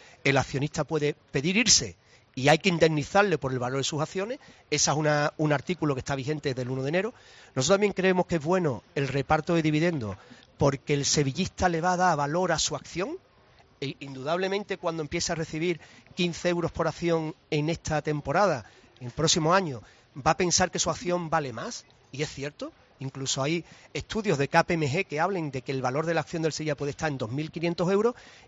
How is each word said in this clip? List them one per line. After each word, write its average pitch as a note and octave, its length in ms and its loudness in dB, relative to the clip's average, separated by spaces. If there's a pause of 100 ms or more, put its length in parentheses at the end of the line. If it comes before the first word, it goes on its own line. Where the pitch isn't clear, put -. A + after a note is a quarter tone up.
(240)
el C#3 120 4
accionista C#3+ 480 0
puede D3 320 -2 (160)
pedir D3+ 240 0
irse F#3+ 400 2 (380)
y B2+ 140 0
hay D#3 100 8
que G3 120 0
indemnizarle D#3+ 680 4
por C3 140 -4
el B2+ 80 -2
valor B2+ 180 -2
de C3+ 60 0
sus C#3+ 180 -4
acciones. G3+ 380 -6 (320)
Ese D3+ 180 2
es C#3 80 2
una, D3+ 400 2
un D3+ 160 2
artículo D3 400 0
que B2+ 60 -4
está C#3+ 160 -4
vigente C#3+ 340 -4
desde B2+ 140 -4
el B2 80 -4
uno C3 100 -4
de C3+ 80 -2
enero. F#3+ 240 -2 (400)
Nosotros C#3 220 4
también G3+ 180 4
creemos F#3 320 4
que E3+ 120 0
es C#3 60 -4
bueno D#3+ 400 0 (120)
el C#3 140 0
reparto D3+ 440 0
de E3 80 4
dividendos D3+ 560 0 (400)
porque C#3+ 380 2
el C#3+ 100 -2
sevillista D3+ 640 0
le E3 120 0
va F3+ 120 2
a F3 40 0
dar F3 200 4
valor E3 340 0
a D#3 60 0
su - 180 -2
acción. G3+ 440 -8 (600)
E C#3 200 -6
indudablemente, F3 800 -4
cuando E3 260 -4
empiece E3+ 280 -4
a E3 40 -2
recibir D#3+ 440 -2 (360)
quince F3+ 340 0
euros F3 220 0
por E3 160 -2
acción D#3+ 480 -2 (160)
en D3+ 180 0
esta D#3 320 -2
temporada, D3+ 640 0 (340)
en B2 80 -14
el A#2 60 -12
próximo D#3+ 400 2
año, D#3 300 0 (320)
va D3 160 2
a E3 60 -2
pensar F3+ 340 2
que F3+ 80 -4
su - 100 0
acción F3 400 -4
vale C#3+ 240 -2
más, E3 320 -10 (260)
y C#3 120 -6
es D3 100 -4
cierto. D3 380 -8 (280)
Incluso C3+ 440 -4
hay D#3+ 200 0 (300)
estudios F#3+ 460 -2
de C#3 80 0
K E3 160 6
P F#3 100 -2
M D#3 140 0
G D#3+ 180 -2
que D3 140 -4
hablen E3+ 320 -2
de B2+ 100 -6
que - 100 -8
el C3 120 -2
valor C#3 240 -2
de E3+ 80 0
la D#3 60 0
acción D#3+ 200 -6
del D#3+ 100 0
Sevilla - 240 -4
puede C#3+ 140 -6
estar D#3 220 -4
en C3+ 80 -6
dos A2+ 120 -6
mil D3+ 200 -6
quinientos E3+ 400 -2
euros. G#3+ 240 2 (320)